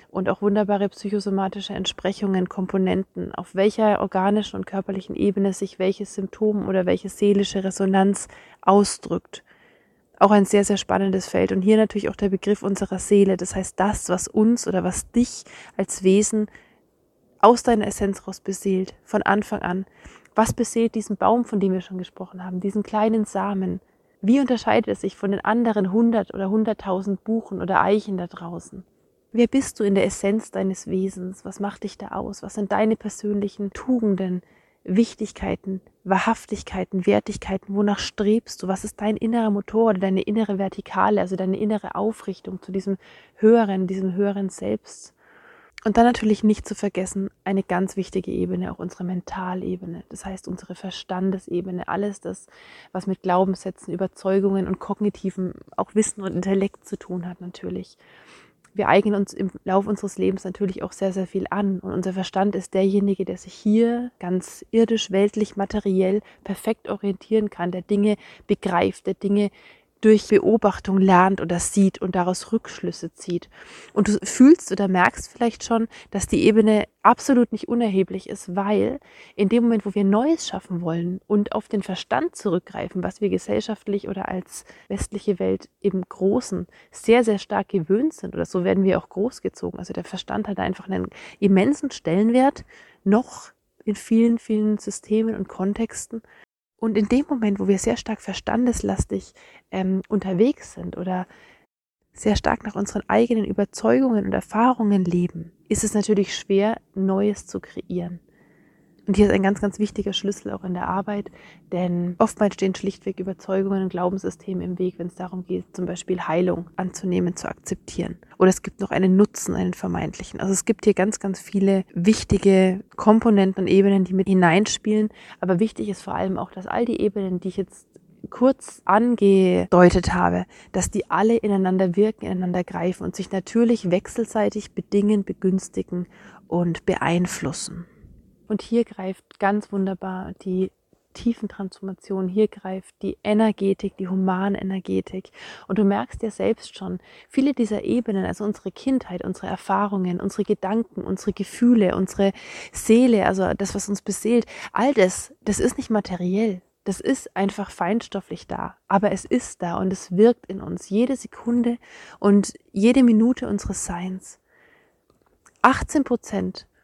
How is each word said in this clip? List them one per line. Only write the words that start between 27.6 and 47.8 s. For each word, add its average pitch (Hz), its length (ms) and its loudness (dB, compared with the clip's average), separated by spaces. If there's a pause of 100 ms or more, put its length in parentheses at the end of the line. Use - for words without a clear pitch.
Eichen 202 360 0
da 175 100 -6
draußen? 170 560 -14 (480)
Wer 233 160 4
bist - 320 -2
du 220 40 0
in 202 120 2
der 196 100 4
Essenz 202 460 -2
deines 190 340 -4
Wesens? 190 580 -6
Was 190 160 -14
macht 202 240 -8
dich 208 140 -12
da - 120 -14
aus? - 340 -8
Was 196 100 -14
sind 202 180 -4
deine 214 240 2
persönlichen 208 800 -6
Tugenden, 190 720 0 (400)
Wichtigkeiten, 196 1000 -2 (220)
Wahrhaftigkeiten, 190 1040 -2
Wertigkeiten? 202 640 -2
Wonach 202 240 2
strebst - 640 -2
du? 185 60 -6
Was 185 160 -4
ist - 180 -12
dein 214 160 -2
innerer 226 320 0
Motor 214 400 2
oder 196 100 2
deine 190 220 0
innere 208 380 -2
Vertikale, 196 600 0
also 185 160 -2
deine 190 220 -2
innere 208 380 -4
Aufrichtung 196 640 -6
zu - 100 -14
diesem 190 260 -4 (400)
höheren, 208 500 4
diesem 190 260 -4
höheren 196 360 -2
Selbst? - 680 -8 (680)
Und 214 140 0
dann 233 80 6
natürlich 220 380 0
nicht 214 240 0
zu 208 80 -8
vergessen, 196 560 -6 (120)
eine 190 200 -2
ganz 185 340 -4